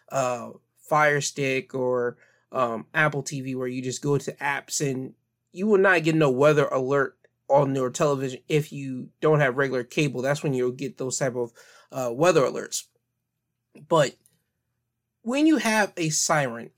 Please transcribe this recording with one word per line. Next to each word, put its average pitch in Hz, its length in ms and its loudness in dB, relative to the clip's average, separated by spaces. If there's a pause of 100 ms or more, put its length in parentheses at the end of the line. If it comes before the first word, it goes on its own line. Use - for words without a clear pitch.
(100)
uh, 123 400 -4 (260)
Fire 147 460 2
Stick 135 520 -4
or, 123 440 -2 (340)
um, 117 400 -2
Apple 151 300 0
T 139 180 -10
V, 131 140 -8
where 127 120 -6
you 127 140 -6
just 127 220 -8
go 143 160 0
to - 140 -8
apps, 139 540 -6
and 131 280 -8 (380)
you 185 140 -6
will 208 120 4
not 185 260 4
get 160 100 2
no 151 160 4
weather 147 360 4
alert 135 500 0 (320)
on 139 260 4
your 127 140 -2
television 135 580 -2
if 151 240 0
you 135 380 -10 (140)
don't 151 180 4
have 127 160 2
regular 131 260 0
cable. 127 380 -2
That's 143 220 -2
when 151 100 -2
you'll 123 200 0
get 131 260 -10
those 131 200 -6
type 127 180 -2
of, 120 140 -4 (400)
uh, 127 220 -6
weather 160 300 4
alerts. - 460 -4 (1000)
But 151 280 2 (1080)
when 277 240 2
you 320 100 6
have 214 400 2
a 160 140 -2
siren 135 680 -2